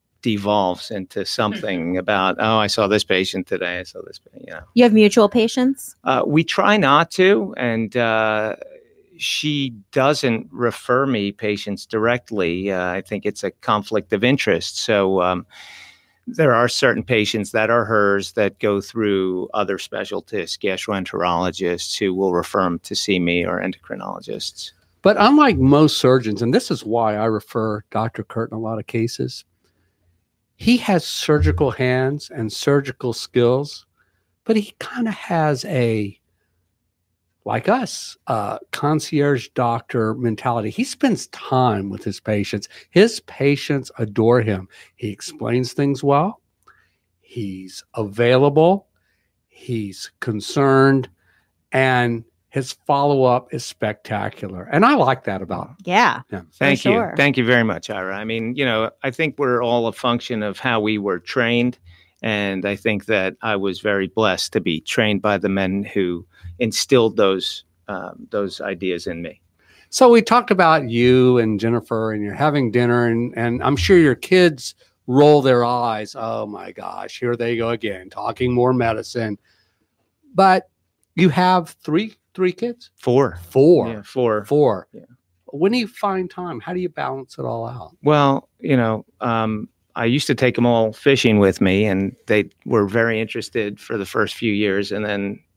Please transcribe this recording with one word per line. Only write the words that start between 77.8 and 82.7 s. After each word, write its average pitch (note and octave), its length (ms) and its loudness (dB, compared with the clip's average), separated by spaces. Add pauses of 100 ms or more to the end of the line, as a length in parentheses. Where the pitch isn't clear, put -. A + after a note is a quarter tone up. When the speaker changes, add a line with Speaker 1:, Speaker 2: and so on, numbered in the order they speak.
Speaker 3:
talking A#2 440 -4
more B2 180 4
medicine." A2+ 640 -2 (960)
But F#3+ 360 4 (460)
you F3+ 120 4
have F3+ 560 2
three, G#3 320 -4 (180)
three F#3 200 0
kids? A#3+ 420 -8